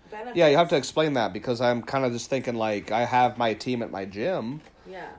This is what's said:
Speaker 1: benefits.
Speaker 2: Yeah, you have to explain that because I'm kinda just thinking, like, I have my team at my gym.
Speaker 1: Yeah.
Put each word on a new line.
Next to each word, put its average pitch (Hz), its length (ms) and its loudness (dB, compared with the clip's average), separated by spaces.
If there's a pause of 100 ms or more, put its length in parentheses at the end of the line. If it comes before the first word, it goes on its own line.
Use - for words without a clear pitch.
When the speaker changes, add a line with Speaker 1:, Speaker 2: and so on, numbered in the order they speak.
(120)
Speaker 1:
benefits. 226 260 -12
Speaker 2:
Yeah, 170 120 8
you 143 80 6
have 165 120 4
to 170 60 4
explain 151 380 0
that 113 200 0
because 117 280 -4
I'm 120 200 2
kinda 131 280 -2
just 117 200 -6
thinking, 127 260 -2
like, 110 360 -2
I 117 140 2
have 123 320 2
my 117 160 2
team 120 280 -4
at 113 100 -6
my 95 140 -6
gym. 127 560 -6 (280)
Speaker 1:
Yeah. 185 160 -14 (140)